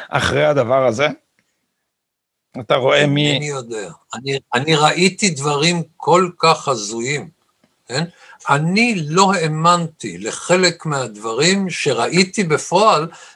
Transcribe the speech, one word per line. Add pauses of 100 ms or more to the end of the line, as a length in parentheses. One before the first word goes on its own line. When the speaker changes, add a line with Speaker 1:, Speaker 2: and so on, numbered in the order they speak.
Speaker 1:
אחרי
הדבר
הזה? (1500)
אתה
רואה
מי
Speaker 2:
אינני
יודע. (240)
אני, (140)
אני
ראיתי
דברים (140)
כל
כך
הזויים, (580)
כן? (460)
אני (120)
לא
האמנתי
לחלק
מהדברים
שראיתי
בפועל, (280)